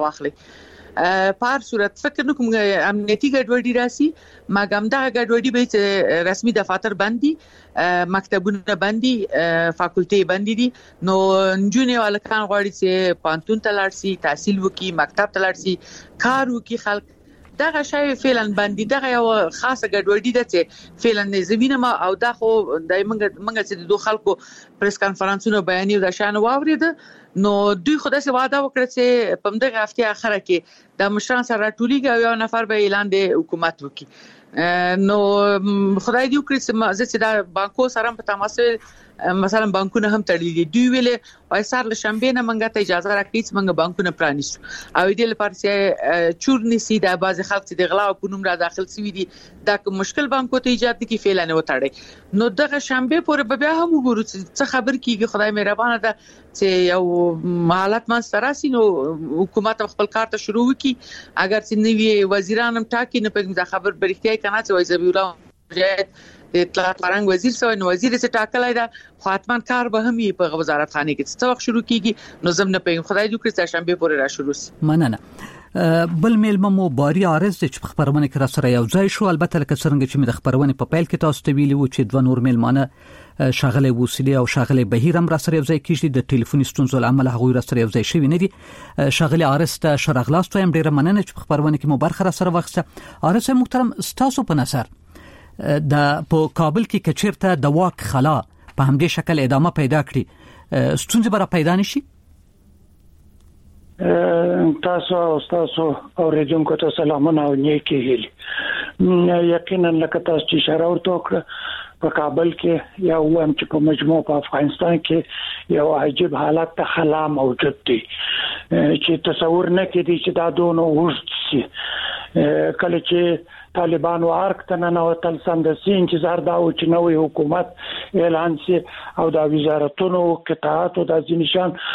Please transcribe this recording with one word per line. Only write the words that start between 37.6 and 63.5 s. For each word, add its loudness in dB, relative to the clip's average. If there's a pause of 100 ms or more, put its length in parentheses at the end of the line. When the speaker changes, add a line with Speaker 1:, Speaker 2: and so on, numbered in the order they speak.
Speaker 1:
سره -2
هم -10
په -8
تماس -4
وم، -2
مثلاً 0
بانکونه 0
هم 0
تړلي 0
دي. 2 (100)
دوی 4
ویلې، 2 (360)
وایي، 0
«سهار -2
له -4
شنبې -2
نه -2
موږ -2
ته 0
اجازه 0
راکړئ -4
چې -12
موږ 0
بانکونه -2
پرانیسو.» -2 (360)
او 2
دې 0
لپاره -4
چې، -4 (420)
آه، 2
چور -2 (140)
نیسي، 0
دا 2
بعضې -2
خلک -2
چې -14
د 2
غلا 2
په -8
نوم -10
را 0
داخل -6
سوي -8
دي، -4 (440)
دا 2
کوم -6
مشکل -4
بانکو -2
ته -2
ایجاد 0
نه -6
کړي، -2
فعلاً 2
یې -2
وتړئ. -2 (420)
نو 2 (120)
دغه 0 (100)
شنبې 0
پورې 0 (100)
به -2 (100)
بیا 2
هم 0
وګورو 2
چې -14 (200)
څه 0 (100)
خبر 0
کیږي. -2
خدای 0
مهربانه 0
ده -2 (420)
چې 0 (300)
یو 2 (800)
حالت -2
منځته -2 (100)
راسي، -2
نو 4 (560)
حکومت -2
هم -6
خپل -2
کار -2
ته -10
شروع 2
وکړي. 0 (420)
اگر 2
چې -6 (160)
نوي 4 (120)
وزیران 0
هم -4 (100)
ټاکي، -2
نو 0
په -4